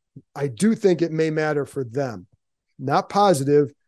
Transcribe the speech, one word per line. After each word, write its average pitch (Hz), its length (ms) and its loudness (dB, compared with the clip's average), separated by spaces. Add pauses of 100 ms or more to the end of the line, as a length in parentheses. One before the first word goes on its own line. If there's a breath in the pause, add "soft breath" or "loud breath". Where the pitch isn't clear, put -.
(360)
I 143 120 -4
do 202 280 0
think 180 260 2
it 170 100 -2
may 160 180 0
matter 151 360 -2
for - 180 -8
them. 117 420 -8 (540)
Not 147 300 -2
positive, 147 600 2 (160)